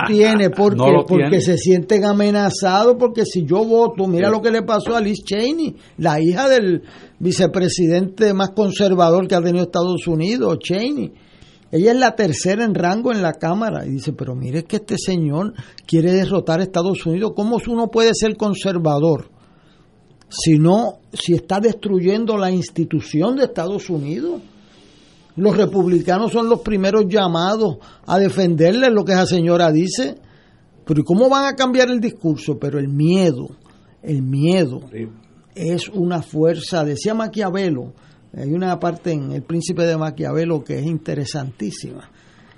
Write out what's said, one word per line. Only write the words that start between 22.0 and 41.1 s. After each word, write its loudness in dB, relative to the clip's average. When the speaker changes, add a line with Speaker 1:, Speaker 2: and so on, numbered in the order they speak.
Speaker 2:
la 0
institución -2
de 0
Estados -6
Unidos?" -6
Los 2
republicanos 2
son 0
los 2
primeros 0
llamados 0
a -2
defenderle 2
lo 2
que -2
esa 2
señora 2
dice. -2
Pero 0
¿y -4
cómo 4
van 2
a -2
cambiar 2
el 0
discurso? -2
Pero -4
el -4
miedo, 2
el -4
miedo 0
Speaker 3:
Sí. -10
Speaker 2:
es -6
una -2
fuerza. -2
Decía -4
Maquiavelo, -4
hay -8
una -2
parte -4
en -6
El -6
Príncipe -4
de 0
Maquiavelo -4
que -8
es -6
interesantísima, -8